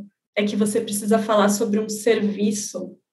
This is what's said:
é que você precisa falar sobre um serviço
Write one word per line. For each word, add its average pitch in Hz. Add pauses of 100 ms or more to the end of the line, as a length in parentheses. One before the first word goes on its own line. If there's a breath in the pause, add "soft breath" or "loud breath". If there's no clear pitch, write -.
(360)
é 208
que 208
você 208
precisa 208
falar 208
sobre 208
um 220
serviço 208 (140)